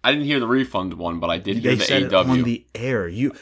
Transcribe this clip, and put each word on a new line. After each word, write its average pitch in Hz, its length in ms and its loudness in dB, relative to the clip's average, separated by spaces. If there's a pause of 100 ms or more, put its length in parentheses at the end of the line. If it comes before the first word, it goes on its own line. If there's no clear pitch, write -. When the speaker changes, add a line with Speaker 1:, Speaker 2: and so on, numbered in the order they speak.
Speaker 1:
I 123 80 2
didn't 147 160 0
hear 143 140 0
the 113 80 -2
refund 107 460 0
one, 85 260 -4
but 85 100 -2
I 85 80 -2
did 98 200 -4
hear 123 120 0
Speaker 2:
They 127 60 2
Speaker 1:
the - 80 0
Speaker 2:
said 135 180 2
it - 40 -2
Speaker 1:
A - 20 -4
E - 20 -8
W. 127 300 4
Speaker 2:
on - 20 2
the 120 220 -2 (100)
air. 117 320 -2
You, 110 360 -2